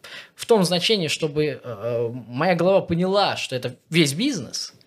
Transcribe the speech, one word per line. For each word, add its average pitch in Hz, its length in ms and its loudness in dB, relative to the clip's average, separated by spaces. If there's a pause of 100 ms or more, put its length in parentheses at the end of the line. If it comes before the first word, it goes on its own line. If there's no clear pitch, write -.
(340)
в - 120 -14
том 214 180 6
значении, 175 440 2
чтобы, 147 540 -2
э, 117 460 -4 (180)
моя 147 280 0
голова 180 260 4
поняла, 180 560 0
что - 180 -6
это 123 220 -6 (140)
весь 156 240 4
бизнес, 175 580 -4 (140)